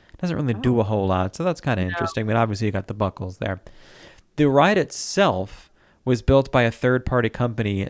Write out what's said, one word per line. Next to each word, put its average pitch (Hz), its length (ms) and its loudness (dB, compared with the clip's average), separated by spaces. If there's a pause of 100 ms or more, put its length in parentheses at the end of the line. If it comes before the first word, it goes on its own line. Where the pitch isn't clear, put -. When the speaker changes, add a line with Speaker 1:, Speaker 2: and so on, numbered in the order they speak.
(120)
Speaker 1:
It - 80 -16
doesn't 175 160 -4
really 139 160 -2
do 120 240 0
Speaker 2:
Oh. 117 40 4
Speaker 1:
a 107 40 2
whole 101 220 0
lot, 92 280 0
so - 80 -8
that's 175 200 -2
kinda 110 200 0
Speaker 2:
No. 92 60 -2
Speaker 1:
interesting. 147 380 -4
But 107 100 0
obviously 110 300 0
you 104 60 0
got 98 160 -4
the 107 60 -6
buckles 95 440 -6
there. 98 240 -6 (720)
The 151 140 4
ride 160 260 4
itself 143 960 -2 (340)
was 123 160 2
built 135 320 4
by 127 120 4
a 117 60 2
third-party 123 600 0
company, 107 600 -2